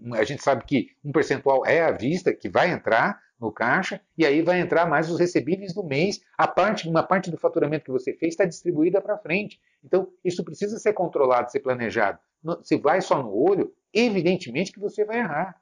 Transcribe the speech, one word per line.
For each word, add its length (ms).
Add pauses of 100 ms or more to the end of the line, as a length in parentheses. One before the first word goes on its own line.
(140)
a 100
gente 200
sabe 220
que 240 (160)
um 60
percentual 540
é 160
à 100
vista, 420
que 160
vai 220
entrar 500 (180)
no 100
caixa, 520 (160)
e 80
aí 160
vai 180
entrar 260
mais 240
os 80
recebíveis 560
do 80
mês, 380 (180)
a 80
parte, 440
uma 120
parte 300
do 60
faturamento 480
que 60
você 200
fez 240
tá 80
distribuída 560
pra 180
frente. 400 (240)
Então, 280 (160)
isso 180
precisa 340
ser 140
controlado, 580
ser 120
planejado. 580 (240)
No, 180
se 140
vai 240
só 240
no 100
olho, 400 (200)
evidentemente 800
que 80
você 240
vai 140
errar 420